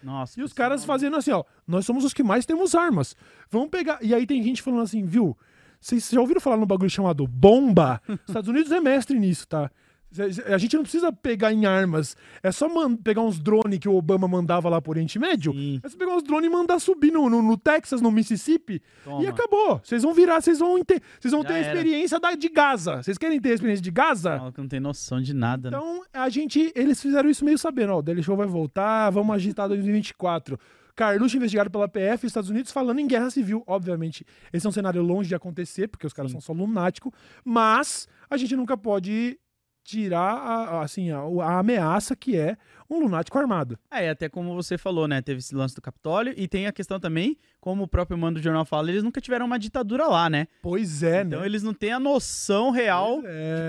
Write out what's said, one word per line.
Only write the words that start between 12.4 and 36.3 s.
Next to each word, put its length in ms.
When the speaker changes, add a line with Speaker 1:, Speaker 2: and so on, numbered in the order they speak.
Speaker 2:
É 100
só 160
man-, 280
pegar 260
uns 180
drone 380
que 100
o 80
Obama 320
mandava 420
lá 120
pro 100
Oriente 280
Médio. 340
Speaker 1:
Sim. 300
Speaker 2:
É 60
só 80
pegar 180
uns 80
drone 240
e 20
mandar 300
subir 320
no, 180
no, 120
no 160
Texas, 440
no 100
Mississippi. 720
Speaker 1:
Toma. 200
Speaker 2:
E 40
acabou. 560
Cês 200
vão 100
virar, 280
cês 180
vão 200
ente-, 220
cês 120
vão 120
Speaker 1:
Já 60
Speaker 2:
ter 40
a 60
Speaker 1:
era. 80
Speaker 2:
experiência 520
da, 140
de 160
Gaza. 540
Cês 140
querem 220
ter 120
a 20
experiência 300
de 80
Gaza? 460
Speaker 1:
Não, 140
que 100
não 60
tem 120
noção 420
de 120
nada, 360
né? 80
Speaker 2:
Então, 240
a 180
gente, 460
eles 260
fizeram 280
isso 160
meio 120
sabendo, 360
ó, 60
o 20
Daily 220
Show 120
vai 120
voltar, 640
vamos 240
agitar 320
dois 140
mil 100
e 20
vinte 160
e 60
quatro. 440
Carluxo 420
investigado 320
pela 180
P 140
F, 260
Estados 220
Unidos 240
falando 260
em 80
guerra 220
civil. 360
Obviamente, 600
esse 140
é 40
um 40
cenário 280
longe 280
de 60
acontecer, 520
porque 180
os 60
caras 200